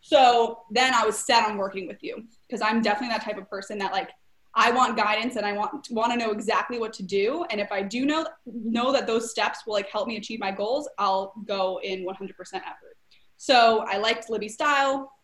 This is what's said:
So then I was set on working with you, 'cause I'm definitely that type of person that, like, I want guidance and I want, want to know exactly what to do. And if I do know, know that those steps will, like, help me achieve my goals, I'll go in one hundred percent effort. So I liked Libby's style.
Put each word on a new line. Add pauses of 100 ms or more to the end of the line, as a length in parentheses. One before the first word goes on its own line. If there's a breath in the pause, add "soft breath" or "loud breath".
So
then
I
was
set
on
working
with
you, (240)
'cause
I'm
definitely
that
type
of
person
that,
like, (460)
I
want
guidance
and
I
want,
want
to
know
exactly
what
to
do.
And
if
I
do
know, (220)
know
that
those
steps
will,
like,
help
me
achieve
my
goals,
I'll (100)
go
in
one
hundred
percent
effort. (400 soft breath)
So
I
liked
Libby's
style. (120)